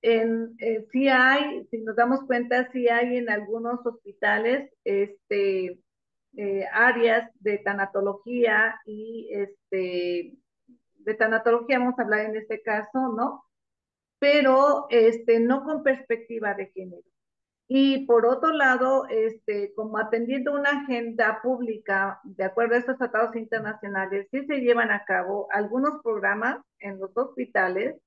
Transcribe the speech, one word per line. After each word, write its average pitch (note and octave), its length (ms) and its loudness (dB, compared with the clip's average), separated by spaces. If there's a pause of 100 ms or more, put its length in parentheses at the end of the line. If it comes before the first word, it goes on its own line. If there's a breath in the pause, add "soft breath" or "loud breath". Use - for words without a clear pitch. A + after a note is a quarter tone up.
En, A3+ 580 2
eh, A3 320 -4
sí C4+ 160 2
hay, C4+ 600 4
si A3+ 80 -8
nos A3 180 -6
damos B3 300 2
cuenta, B3 440 0
sí B3 180 -2
hay A#3+ 280 2
en A#3+ 140 -4
algunos A3+ 540 -6
hospitales, A3+ 880 -2 (140)
este, G3 960 -2 (560)
eh, G3 360 -4
áreas A#3 560 4 (120)
de G#3 180 -2
tanatología G#3 1300 0
y, A3 480 -12
este, F3+ 1040 -4 (640)
de G#3+ 160 -4
tanatología A#3 640 2
vamos B3 200 0
a A#3+ 40 -2
hablar G#3+ 240 0
en A3 100 -6
este G#3+ 260 -8
caso, A3 540 -4
¿no? B3+ 260 -4 (760)
Pero, C#4 720 4
este, A3+ 500 4
no C4 240 2
con D#4 180 -4
perspectiva A3+ 720 -2
de G3 120 -8
género. F#3 360 -16 (640)
Y C4+ 400 2
por A#3 200 6
otro C4 260 2
lado, C4 560 2
este, A3 680 -2
como A3 240 -6
atendiendo A#3+ 540 -2
una C#4+ 300 0
agenda A#3 600 -2
pública, G#3+ 800 -2
de F#3+ 220 -8
acuerdo A3+ 300 0
a A#3+ 40 4
estos B3+ 200 -4
tratados A#3 380 -2
internacionales, G3+ 960 -6
sí C#4 160 -6
se C#4+ 140 -2
llevan A#3 300 2
a G#3 140 -2
cabo F#3+ 460 -2
algunos B3 520 -2
programas G#3+ 560 -2 (200)
en G3 200 -12
los F#3+ 180 -8
hospitales A3+ 800 -2 (100)